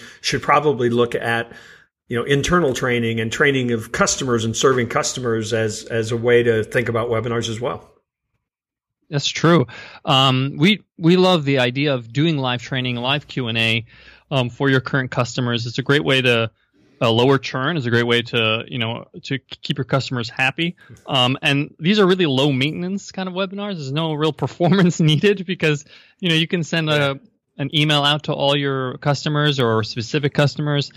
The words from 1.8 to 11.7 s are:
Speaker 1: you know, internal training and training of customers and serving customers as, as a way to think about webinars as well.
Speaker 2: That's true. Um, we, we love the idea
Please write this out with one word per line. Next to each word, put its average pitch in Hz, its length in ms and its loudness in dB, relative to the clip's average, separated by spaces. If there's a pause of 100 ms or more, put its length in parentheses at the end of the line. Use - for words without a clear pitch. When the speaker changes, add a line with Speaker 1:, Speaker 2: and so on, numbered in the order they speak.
Speaker 1:
you 123 80 -6
know, 120 80 -2
internal 143 520 0
training 117 440 -2
and 113 120 -4
training 135 400 0
of 110 200 -4
customers 123 540 0
and 113 100 -4
serving 127 320 2
customers 117 680 -4
as, 110 320 -4
as 117 260 -4
a 120 60 -2
way 120 260 4
to 113 200 2
think 120 240 -2
about 117 220 -2
webinars 117 400 -2
as 110 100 -8
well. 139 320 -8 (1160)
Speaker 2:
That's 143 180 -4
true. 156 380 2 (400)
Um, 135 520 2
we, 185 260 2 (160)
we 170 180 4
love 185 280 4
the 139 140 2
idea 135 360 0